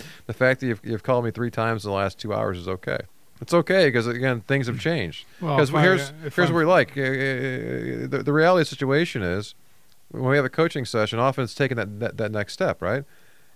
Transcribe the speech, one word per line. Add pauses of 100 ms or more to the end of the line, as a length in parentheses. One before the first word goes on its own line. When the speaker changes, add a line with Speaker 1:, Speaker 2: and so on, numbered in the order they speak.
(260)
Speaker 1:
The
fact
that
you've,
you've
called
me
three
times
in
the
last
two
hours
is
okay." (420)
It's
okay,
'cause,
again,
things
have
changed. (160)
Speaker 2:
Well,
Speaker 1:
'Cause
Speaker 2:
if
I,
Speaker 1:
here's, (120)
Speaker 2:
if
Speaker 1:
here's
Speaker 2:
I'm
Speaker 1:
what
we
like.
Uh,
uh,
the,
the
reality
of
the
situation
is, (560)
when
we
have
a
coaching
session,
often
it's
taking
that,
that,
that
next
step,
right? (520)